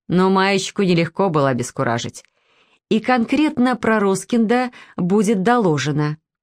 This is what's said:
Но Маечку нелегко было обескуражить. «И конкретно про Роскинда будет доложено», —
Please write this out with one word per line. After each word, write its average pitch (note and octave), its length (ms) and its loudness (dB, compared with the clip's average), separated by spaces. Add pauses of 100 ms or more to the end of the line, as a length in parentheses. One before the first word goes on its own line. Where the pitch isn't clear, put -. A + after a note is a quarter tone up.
Но F#3 240 2
Маечку F#3+ 500 0
нелегко F3+ 480 0
было D3 200 0
обескуражить. A#2+ 760 -4 (680)
«И A3 120 0
конкретно B3+ 760 0
про A3 240 0
Роскинда A3+ 720 0 (240)
будет F#3+ 480 0
доложено», — D3+ 720 0 (260)